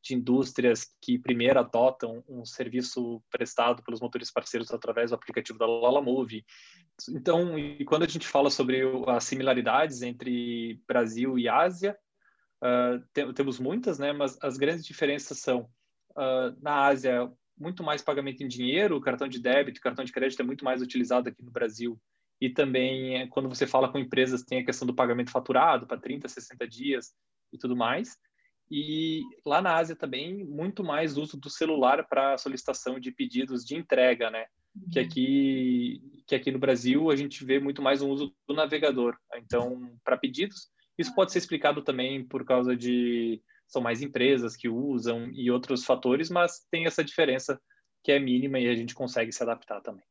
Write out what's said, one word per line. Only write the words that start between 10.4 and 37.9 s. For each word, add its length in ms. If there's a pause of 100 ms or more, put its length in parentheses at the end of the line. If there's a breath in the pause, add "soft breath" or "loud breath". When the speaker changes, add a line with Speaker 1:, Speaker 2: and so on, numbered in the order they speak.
Speaker 1:
Brasil 520
e 100
Ásia, 480 (640)
ah, 380 (140)
te-, 200
temos 260
muitas, 380
né? 160
Mas 300
as 140
grandes 280
diferenças 540
são, 280 (480)
ah, 460
na 240
Ásia, 460 (240)
muito 280
mais 180
pagamento 420
em 40
dinheiro, 540
cartão 260
de 120
débito, 420
cartão 240
de 60
crédito 280
é 60
muito 200
mais 160
utilizado 480
aqui 140
no 80
Brasil. 480 (400)
E 120
também, 680
é, 80
quando 240
você 160
fala 260
com 60
empresas, 460
tem 160
a 40
questão 220
do 80
pagamento 380
faturado 560
para 120
trinta, 280
sessenta 400
dias 480 (360)
e 60
tudo 180
mais. 400 (540)
E 540 (200)
lá 160
na 160
Ásia 200
também, 500
muito 380
mais 340
uso 180
do 140
celular 580
pra 300
solicitação 600
de 120
pedidos 540
de 100
entrega, 540
né? 160 (300)
Speaker 2:
Uhum. 160
Speaker 1:
Que 80
aqui, 1300
que 80
aqui 160
no 80
Brasil 500
a 60
gente 280
vê 160
muito 220
mais 220